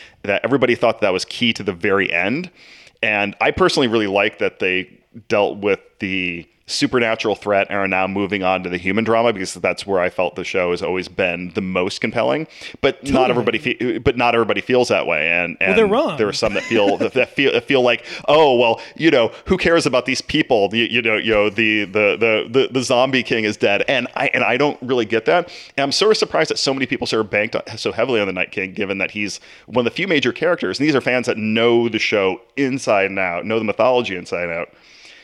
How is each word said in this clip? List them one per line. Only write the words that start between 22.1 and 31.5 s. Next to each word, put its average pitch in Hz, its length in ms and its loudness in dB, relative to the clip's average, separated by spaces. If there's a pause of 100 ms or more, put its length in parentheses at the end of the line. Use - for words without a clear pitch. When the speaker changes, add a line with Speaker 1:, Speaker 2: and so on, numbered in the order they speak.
Speaker 1:
the, 110 320 2
the, 127 220 2
the 131 100 0
zombie 127 420 2
king 117 200 -2
is 107 140 -2
dead." 101 320 2
And 127 260 0
I, 131 180 -2
and 123 120 0
I 113 100 2
don't 139 260 0
really 123 240 0
get 110 200 -2
that. 170 260 2 (240)
And 139 80 0
I'm 139 80 -2
sort 208 200 2
of 214 60 4
surprised 160 320 0
that 110 80 -4
so 135 160 -2
many 131 120 -2
people 127 220 -6
sort 110 180 0
of 95 40 -18
banked 107 280 -2
on, - 200 -8
so 104 140 -4
heavily 117 300 0
on 98 60 0
the 92 60 -6
Night 90 200 -6
King, 95 180 -6
given 98 280 -6
that 90 120 -4
he's 104 300 -8 (240)
one 120 200 -2
of 113 60 0
the - 40 -18
few - 120 -2
major 139 240 2
characters. - 480 -2
And 147 80 2
these 147 80 2
are 123 60 2
fans 123 260 0
that 117 100 -2
know 117 520 2